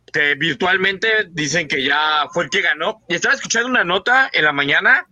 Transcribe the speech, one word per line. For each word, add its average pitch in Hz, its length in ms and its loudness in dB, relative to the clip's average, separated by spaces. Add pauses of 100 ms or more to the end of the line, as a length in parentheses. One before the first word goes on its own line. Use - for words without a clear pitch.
(120)
que 147 220 0
virtualmente 185 720 -2 (220)
dicen 156 380 -4
que 139 160 -2
ya 151 480 0
fue 170 120 -2
el 143 60 -12
que 185 120 -2
ganó. 170 460 -2
Y 170 60 -2
estaba 233 200 0
escuchando 233 340 -2
una 233 160 2
nota 240 480 2
en 160 120 2
la 151 80 4
mañana 170 600 2